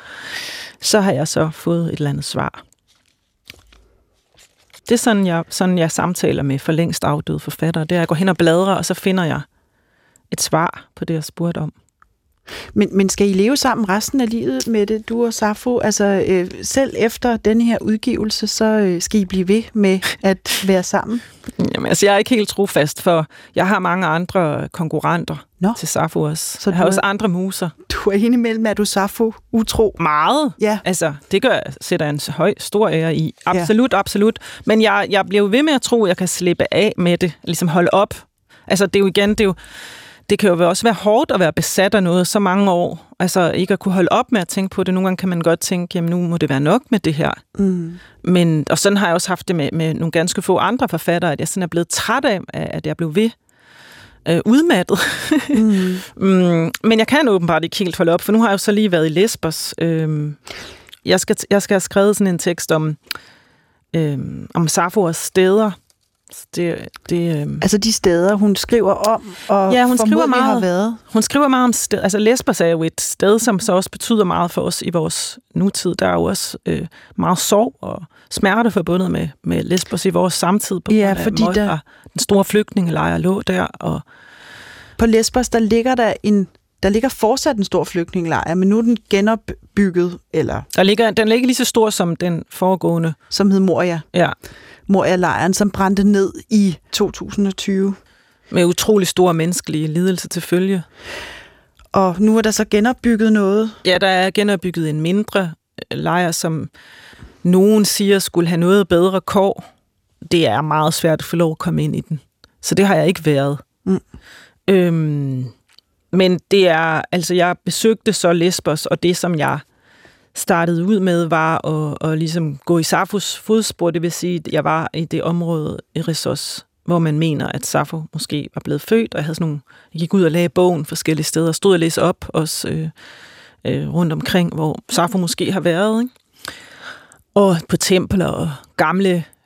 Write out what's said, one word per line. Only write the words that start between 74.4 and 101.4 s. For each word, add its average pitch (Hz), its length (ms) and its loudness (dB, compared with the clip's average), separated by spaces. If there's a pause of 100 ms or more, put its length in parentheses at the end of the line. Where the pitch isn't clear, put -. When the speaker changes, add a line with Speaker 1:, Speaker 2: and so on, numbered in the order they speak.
Speaker 1:
for 175 100 -4
os - 200 -4
i - 80 -6
vores 165 500 -4 (160)
nutid. 185 400 0
Der - 120 0
er 90 60 2
jo 170 100 0
også, - 420 -4
øh, 165 220 -4 (280)
meget 170 220 0
sorg 220 440 0
og - 220 -10 (260)
smerte 214 420 0
forbundet 180 400 0
med, 160 160 -4 (160)
med 170 200 -2
Lesbos - 420 -4
i 190 40 2
vores 175 240 2
samtid, 185 460 0
på 214 140 0
Speaker 2:
Ja, 214 140 4
Speaker 1:
grund 190 100 0
af 175 60 -6
Speaker 2:
fordi 220 200 0
Speaker 1:
Mos-, 190 120 2
Speaker 2:
der 208 140 0
Speaker 1:
og 160 100 -2 (340)
den - 60 -6
store 196 260 2
flygtningelejr 170 720 0
lå 180 240 0
der, 185 220 -2
og - 360 -6 (1000)
Speaker 2:
På 233 80 2
Lesbos, 226 440 2
der 233 100 0
ligger 233 360 2
der 233 180 2 (100)
en... 202 240 2 (360)
Der 190 60 2
ligger 226 200 0
fortsat 254 480 0
en 202 60 -2
stor 180 200 -2
flygtningelejr, 165 720 -2
men 190 140 2
nu 208 80 4
er 226 40 2
den 233 160 2 (120)
genopbygget, 196 1080 0 (160)
eller 156 280 -2 (140)
Speaker 1:
Der 180 80 4
ligger, 208 280 4
den 214 160 0
er 214 60 4
ikke 247 140 2
lige 247 80 2
så 262 100 -2
stor 220 240 2
som 175 260 -2
den 175 340 -4
foregående. 170 640 0 (160)
Speaker 2:
som - 220 2
hed 196 80 4
Moria. 175 400 0 (140)
Speaker 1:
Ja. 170 160 2 (580)
Speaker 2:
Moria-lejren, 180 680 2
som 208 180 0
brændte 196 320 0
ned 196 300 2 (160)
i 202 280 2 (140)
to 202 200 0
tusind 202 360 -4
og 190 100 -4
tyve. 196 380 -2 (540)
Speaker 1:
Med 175 160 2
utrolig 185 420 2
stor 180 240 2
menneskelig 160 580 -2
lidelse 175 380 -2
til - 140 -8
følge. 185 420 0 (1080)